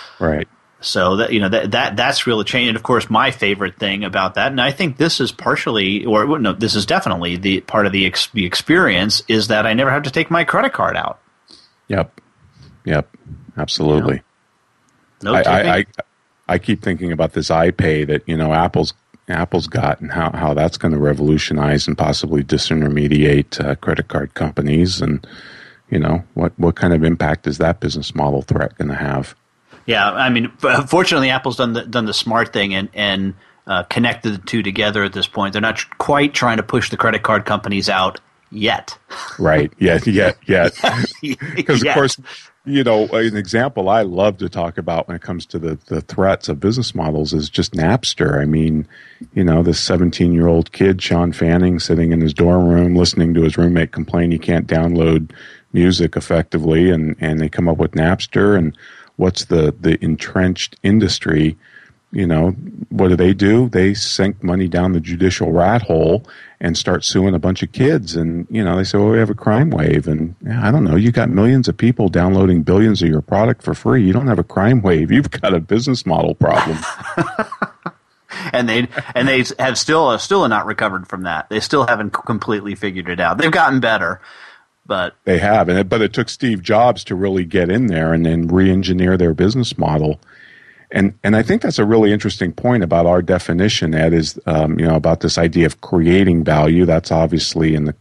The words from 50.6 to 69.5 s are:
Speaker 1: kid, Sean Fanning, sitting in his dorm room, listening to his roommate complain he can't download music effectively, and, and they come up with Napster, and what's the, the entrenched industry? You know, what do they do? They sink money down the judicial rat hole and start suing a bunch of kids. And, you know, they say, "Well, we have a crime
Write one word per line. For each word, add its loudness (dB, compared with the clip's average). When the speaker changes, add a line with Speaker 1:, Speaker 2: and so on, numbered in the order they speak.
Speaker 1:
kid, 2
Sean 0
Fanning, 2
sitting 0
in 2
his 0
dorm 4
room, 4
listening 2
to 4
his 0
roommate 2
complain -2
he 0
can't -2
download 0
music 2
effectively, 2
and, 0
and -2
they -2
come -2
up 2
with 0
Napster, 2
and 0
what's -2
the, 2
the 0
entrenched -2
industry? 2
You -2
know, 2
what 2
do 4
they 4
do? 4
They 2
sink -4
money 0
down 0
the 0
judicial -2
rat 2
hole 2
and -2
start -2
suing 0
a 0
bunch -2
of -8
kids. 0
And, -4
you -2
know, 0
they 0
say, -2
"Well, 4
we 4
have 2
a -2
crime 2